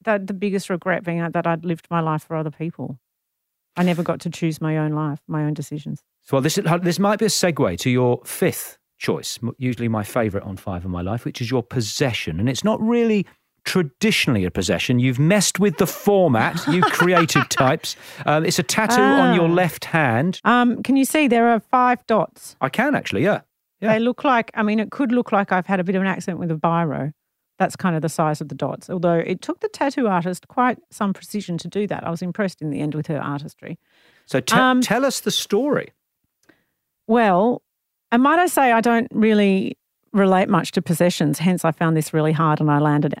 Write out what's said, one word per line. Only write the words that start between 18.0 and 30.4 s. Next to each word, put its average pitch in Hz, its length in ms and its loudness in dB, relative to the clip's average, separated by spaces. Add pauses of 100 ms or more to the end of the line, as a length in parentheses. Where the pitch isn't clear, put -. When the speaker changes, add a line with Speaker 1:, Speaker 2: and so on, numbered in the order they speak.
Speaker 2:
Um, 156 180 2
it's - 160 0
a 175 40 2
tattoo 220 380 2
on 269 340 6
your 170 140 4
Speaker 1:
Ah. 170 40 4
Speaker 2:
left 180 320 0
hand. 151 580 0
Speaker 1:
Um, 240 400 2
can 269 140 2
you 269 80 2
see 302 240 2
there 233 180 4
are 233 140 2
five 247 460 0
dots? - 520 -2
Speaker 2:
I 135 100 0
can 269 240 0
actually, 98 300 -2
yeah. 180 180 0 (380)
Yeah. 220 140 0
Speaker 1:
They 220 60 2
look 240 260 -2
like, 247 280 0
I 220 100 -2
mean, 214 180 0
it 202 100 -8
could 254 220 -2
look 240 180 -2
like 196 220 0
I've 185 140 -2
had 196 120 0
a 180 60 -2
bit 190 100 -2
of 190 60 0
an 190 80 0
accident 180 300 -6
with 170 120 -4
a 160 40 -4
biro. 165 580 -2 (460)
That's - 160 -2
kind 180 200 -2
of 156 60 -2
the 160 80 -2
size 156 320 -2
of 147 80 -10
the 135 60 -12
dots, 143 340 -8
although 170 340 0
it - 200 -6
took 339 160 -8
the 427 100 -4
tattoo 277 380 -2
artist 180 400 -2